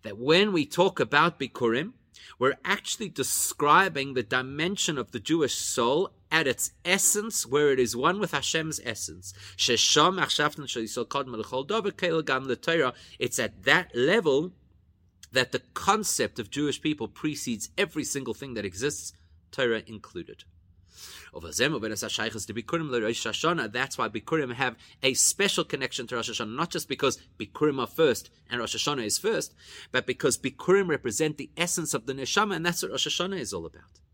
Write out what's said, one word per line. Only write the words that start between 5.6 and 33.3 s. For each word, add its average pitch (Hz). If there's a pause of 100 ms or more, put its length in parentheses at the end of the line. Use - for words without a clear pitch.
at 156
its - (120)
essence, 208
where 143
it 131
is 120
one 160
with 190
Hashem's 156
essence. 92 (200)
It's - (3750)
at 98
that 156
level 156 (760)
that 131
the 135 (120)
concept -
of 107
Jewish 143
people 151
precedes 135
every 170
single 117
thing -
that 104
exists, 107 (380)
Torah 117
included. - (880)
That's 80
why 135 (2500)
Bikurim 123
have 123 (260)
a 131
special -
connection 131
to 123
Rosh 113
Hashanah, 110
not 160
just -
because 131 (220)
Bikurim 135
are 117
first 139 (180)
and 120
Rosh 110
Hashanah 131
is 104
first, 196 (360)
but 127
because 131
Bikurim 185
represent 151
the 139
essence 170
of 117
the 135
Neshama, 190
and 160
that's 175
what 131
Rosh 131
Hashanah 180